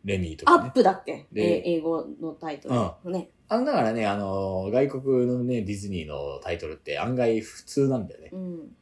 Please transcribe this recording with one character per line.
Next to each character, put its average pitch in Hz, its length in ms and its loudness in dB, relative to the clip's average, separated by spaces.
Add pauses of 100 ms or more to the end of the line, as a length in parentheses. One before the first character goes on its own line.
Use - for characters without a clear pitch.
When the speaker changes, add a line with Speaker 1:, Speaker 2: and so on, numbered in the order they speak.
Speaker 1:
レ 98 140 0
ミ 82 140 -2
ー - 40 -10
と - 80 -12
か 349 140 8
ね。 - 60 2
Speaker 2:
ア - 40 -4
ッ - 40 -8
プ 254 100 4
だ 190 100 8
っ - 120 -6
け？ - 280 -8
Speaker 1:
で、 208 340 2
Speaker 2:
え、 170 100 2
英 160 40 0
語 165 260 -2 (140)
の 160 120 -6
タ 160 200 -8
イ 139 80 -10
ト - 80 -14
ル。 127 60 0 (300)
Speaker 1:
う 175 60 -8
ん。 - 20 -2
Speaker 2:
ね。 180 180 -6 (180)
Speaker 1:
あ 220 100 2
の、 254 60 2
だ 294 80 0
か 170 100 2
ら 113 100 2
ね、 113 140 0
あ 101 100 0
の、 98 540 -2
外 135 180 4
国 131 380 2
の 123 180 0
ね、 123 180 0
デ 101 100 -4
ィ 101 80 -6
ズ 101 80 -8
ニ 87 160 -4
ー - 20 -10
の 71 360 -8
タ 90 100 -4
イ 85 60 -2
ト 82 80 -8
ル 76 80 -8
っ - 20 -14
て 71 220 -6
案 113 160 -2
外 113 260 4
普 - 240 -16
通 139 240 2
な 131 100 2
ん 95 80 -4
だ - 80 -14
よ - 60 -20
ね。 - 120 -18
Speaker 2:
う 180 40 -14
ん。 180 440 -10